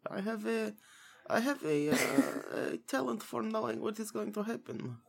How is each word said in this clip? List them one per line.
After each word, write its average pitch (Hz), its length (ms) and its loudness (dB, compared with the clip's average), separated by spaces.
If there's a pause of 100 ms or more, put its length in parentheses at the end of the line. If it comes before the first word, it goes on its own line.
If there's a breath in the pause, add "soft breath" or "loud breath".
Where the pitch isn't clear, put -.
(100)
I 208 100 -4
have 214 260 -4
a, 220 280 0 (540 loud breath)
I - 120 4
have 269 240 0
a, 147 260 4
uh, 151 40 6
<laughs> - 800 2
a - 40 -2 (100)
talent 262 360 0
for - 200 -4
knowing 220 380 0
what 220 180 -2
is 220 120 -6
going 214 240 -4
to 208 80 -2
happen. 208 560 -4 (100)